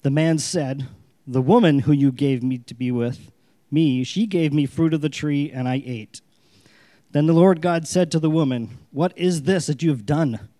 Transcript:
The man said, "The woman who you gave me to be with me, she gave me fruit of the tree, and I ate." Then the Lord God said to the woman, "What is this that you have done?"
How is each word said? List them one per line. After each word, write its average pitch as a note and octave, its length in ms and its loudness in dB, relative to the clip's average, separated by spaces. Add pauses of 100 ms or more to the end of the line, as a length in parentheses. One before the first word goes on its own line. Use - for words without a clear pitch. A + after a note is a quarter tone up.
The C#3 80 0
man D#3+ 280 2
said, C#3 500 -6 (360)
"The C3 160 -2
woman D3 380 4
who D3+ 140 2
you C#3 180 4
gave C3 320 -2
me B2+ 160 -2
to - 160 -16
be B2 160 -6
with A#2+ 400 -4 (400)
me, C#3+ 320 2
she F#3+ 240 -2
gave E3 260 0
me D3 140 2
fruit E3 260 0
of D#3 100 -2
the D#3 60 -2
tree, C#3+ 440 -4
and B2+ 160 -4
I C3 180 -4
ate." A#2 340 -12 (920)
Then D3 140 2
the E3 60 4
Lord E3+ 300 6
God E3 240 -2
said F3+ 240 0
to D#3+ 80 -2
the D#3 100 0
woman, C3 420 -2 (200)
"What E3 260 -4
is F3 260 -2
this F3 240 0
that D3 180 -4
you E3 60 2
have A#2+ 140 -4
done?" D3 360 -2 (200)